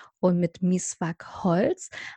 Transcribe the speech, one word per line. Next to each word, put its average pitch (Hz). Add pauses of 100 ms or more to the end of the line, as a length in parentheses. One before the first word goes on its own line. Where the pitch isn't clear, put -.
(200)
und 180
mit 175
Miswak-Holz. 180 (260)